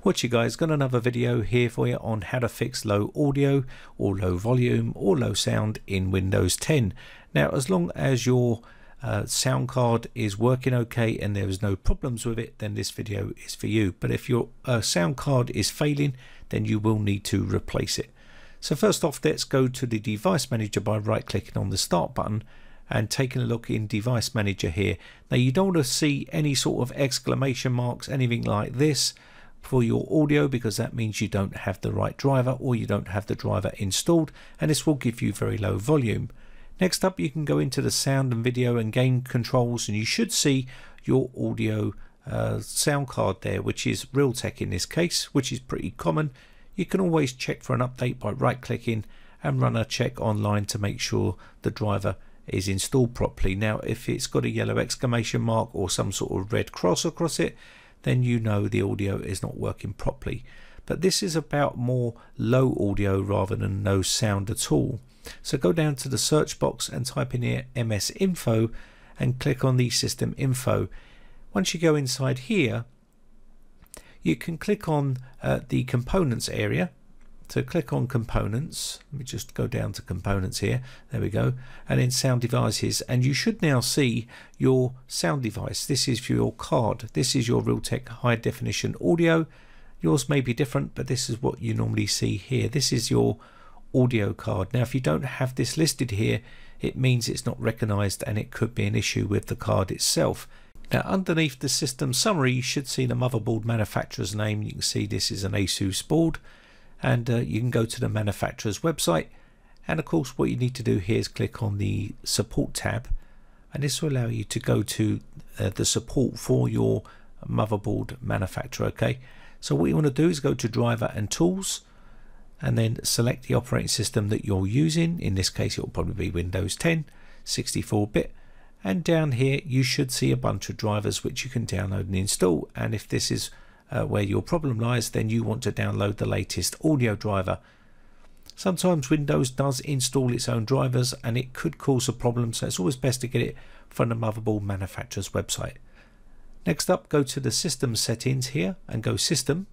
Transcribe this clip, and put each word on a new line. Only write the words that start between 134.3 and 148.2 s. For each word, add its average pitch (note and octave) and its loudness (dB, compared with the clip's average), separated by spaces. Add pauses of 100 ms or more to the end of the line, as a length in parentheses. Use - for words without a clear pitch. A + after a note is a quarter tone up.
problem D3 -2
lies, A#2 0
then A2 0
you A2+ 2
want A2 -2
to G#2 0
download G#2 -2
the A2 -2
latest G2+ -2
audio B2 2
driver. F#2+ 0 (960)
Sometimes F3+ 0
Windows D3 2
does C#3 0
install C3 0
its - -2
own A#2 0
drivers, B2+ 2 (100)
and A#2 -2
it B2+ -4
could - -4
cause C3 2
a - -2
problem, A#2+ 0
so - -4
it's A#2 -4
always D#3+ 2
best C3 0
to B2 -4
get A#2+ 0
it B2 -2 (340)
from B2+ 0
the A#2 0
motherboard A2 -2
manufacturer's G2 -6
website. - -4 (920)
Next E3+ 0
up, F3+ 2
go D3 2
to C3+ -4
the B2+ 0
system B2 -2
settings B2+ 0